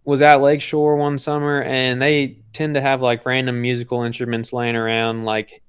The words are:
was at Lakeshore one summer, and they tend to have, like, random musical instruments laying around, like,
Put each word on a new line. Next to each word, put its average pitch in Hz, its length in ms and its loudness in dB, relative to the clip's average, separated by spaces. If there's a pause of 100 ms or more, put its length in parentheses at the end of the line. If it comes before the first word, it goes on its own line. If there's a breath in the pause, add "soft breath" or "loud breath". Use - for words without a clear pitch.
was 143 180 0
at 147 180 8
Lakeshore 151 560 2
one 147 220 -2
summer, 147 460 -2
and 127 360 0
they 143 380 0 (140)
tend 151 220 -4
to 139 60 0
have, 135 220 0
like, 120 240 0
random 127 340 -2
musical 120 440 -2
instruments 117 480 -6
laying 117 240 -2
around, 113 480 -2
like, 110 440 -6